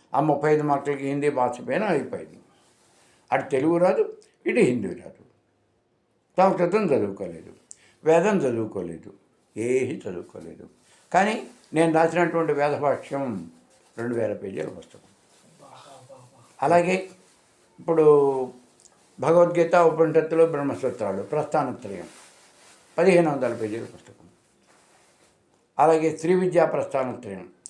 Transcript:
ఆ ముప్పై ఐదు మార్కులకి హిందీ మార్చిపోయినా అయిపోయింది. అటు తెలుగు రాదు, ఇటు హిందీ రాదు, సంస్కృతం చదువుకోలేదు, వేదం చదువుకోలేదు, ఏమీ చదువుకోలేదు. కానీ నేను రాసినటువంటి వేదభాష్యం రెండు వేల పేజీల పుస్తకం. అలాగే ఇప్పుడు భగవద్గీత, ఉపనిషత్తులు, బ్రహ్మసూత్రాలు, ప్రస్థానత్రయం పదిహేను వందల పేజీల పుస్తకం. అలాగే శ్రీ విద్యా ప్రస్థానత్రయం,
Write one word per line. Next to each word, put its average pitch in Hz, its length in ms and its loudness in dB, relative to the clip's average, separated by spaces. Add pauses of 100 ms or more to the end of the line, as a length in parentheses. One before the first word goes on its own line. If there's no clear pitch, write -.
(160)
ఆ 131 40 0
ముప్పై 151 340 2
ఐదు 151 100 2
మార్కులకి 139 440 -4
హిందీ 143 220 -2
మార్చిపోయినా 123 580 -2
అయిపోయింది. - 520 -6 (920)
అటు 131 180 -2
తెలుగు 156 280 0
రాదు, 196 400 0 (300)
ఇటు - 120 0
హిందీ 123 280 2
రాదు, - 400 -16 (1080)
సంస్కృతం 185 480 2
చదువుకోలేదు, 98 680 -4 (500)
వేదం 170 380 2
చదువుకోలేదు, 104 720 -6 (440)
ఏమీ 123 520 -2
చదువుకోలేదు. 85 600 -16 (440)
కానీ 202 340 0 (260)
నేను 160 200 2
రాసినటువంటి 165 600 2
వేదభాష్యం 139 1000 -4 (460)
రెండు 120 180 -6
వేల 107 180 -2
పేజీల 95 360 -10
పుస్తకం. - 300 -20 (1600)
అలాగే 175 480 2 (680)
ఇప్పుడు 160 260 2 (1120)
భగవద్గీత, 165 560 4
ఉపనిషత్తులు, 160 680 4
బ్రహ్మసూత్రాలు, 120 760 -4
ప్రస్థానత్రయం 120 840 -6 (920)
పదిహేను 170 340 4
వందల 127 240 -2
పేజీల 113 300 -8
పుస్తకం. - 440 -20 (1500)
అలాగే 156 380 2
శ్రీ 175 180 0
విద్యా 170 300 2
ప్రస్థానత్రయం, 120 840 -6 (200)